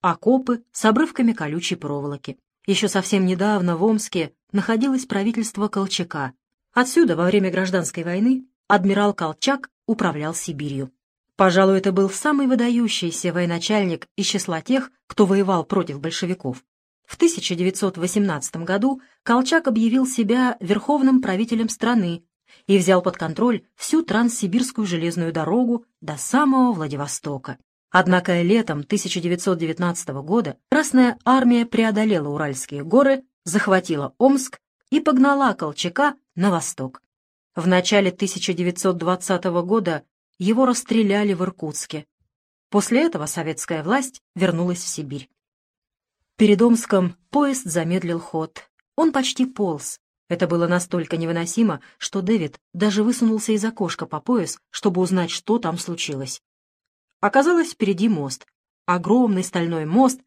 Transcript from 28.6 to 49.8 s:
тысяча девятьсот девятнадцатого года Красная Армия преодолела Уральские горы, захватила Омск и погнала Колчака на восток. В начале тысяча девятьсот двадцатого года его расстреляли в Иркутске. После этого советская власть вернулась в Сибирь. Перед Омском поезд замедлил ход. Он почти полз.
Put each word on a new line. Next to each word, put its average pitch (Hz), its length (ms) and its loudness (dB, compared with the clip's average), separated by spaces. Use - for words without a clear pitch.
тысяча 196 360 -4
девятьсот 175 380 0
девятнадцатого 165 640 -4
года 165 360 -2
Красная 254 560 4
Армия 240 400 4
преодолела 214 640 0
Уральские 143 540 -6
горы, 262 400 4
захватила 180 760 0
Омск 262 400 2
и 302 80 4
погнала 277 540 4
Колчака 175 640 -2
на 185 160 2
восток. 135 500 -6
В 170 120 -4
начале 185 440 4
тысяча 185 420 -4
девятьсот 175 440 -2
двадцатого 180 640 -2
года 175 400 -2
его 220 260 2
расстреляли 208 680 0
в 180 100 -4
Иркутске. 156 640 -8
После 233 340 2
этого 311 240 -2
советская 156 560 -6
власть 254 400 -4
вернулась 175 440 0
в - 80 -12
Сибирь. 139 420 -10
Перед 208 280 6
Омском 208 520 2
поезд 277 360 0
замедлил 170 540 -2
ход. - 480 -8
Он 320 160 2
почти 262 340 -2
полз. 185 540 -4